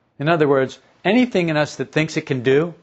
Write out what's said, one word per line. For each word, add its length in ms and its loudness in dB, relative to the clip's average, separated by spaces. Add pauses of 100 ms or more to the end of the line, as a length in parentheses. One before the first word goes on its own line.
(180)
In 100 -4
other 200 2
words, 320 0 (260)
anything 440 2
in 80 -2
us 180 -2
that 160 -8
thinks 260 -2
it 80 -6
can 160 -4
do, 420 2